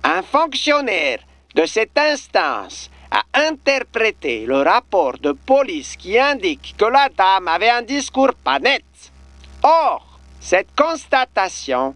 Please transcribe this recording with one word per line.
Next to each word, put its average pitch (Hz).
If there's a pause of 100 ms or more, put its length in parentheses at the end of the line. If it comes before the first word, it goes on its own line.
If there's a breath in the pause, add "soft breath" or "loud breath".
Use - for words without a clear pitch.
Un 165
fonctionnaire 269 (340 soft breath)
de 160
cette 214
instance 170 (220 soft breath)
a - (120)
interprété 233
le 135
rapport 165
de 143
police 233
qui 190
indique 240
que 202
la 269
dame 190
avait 175
un 240
discours 262 (100)
pas -
net. 240 (760)
Or, 294 (360)
cette -
constatation 202